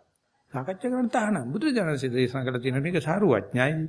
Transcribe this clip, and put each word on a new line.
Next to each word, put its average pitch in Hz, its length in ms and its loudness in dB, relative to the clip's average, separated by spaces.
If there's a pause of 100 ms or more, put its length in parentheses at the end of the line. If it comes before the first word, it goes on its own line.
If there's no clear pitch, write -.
(520)
සාකච්ඡා 147 300 -6
කරන්න 247 280 -2
තහනම්. 208 380 0
බුදුරජාණන්සේ 165 600 0
දේශනා 127 340 0
කළ 127 140 -2
තියෙන 131 220 0
මේක 170 200 0
සාරුවඥයි. 143 760 2 (140)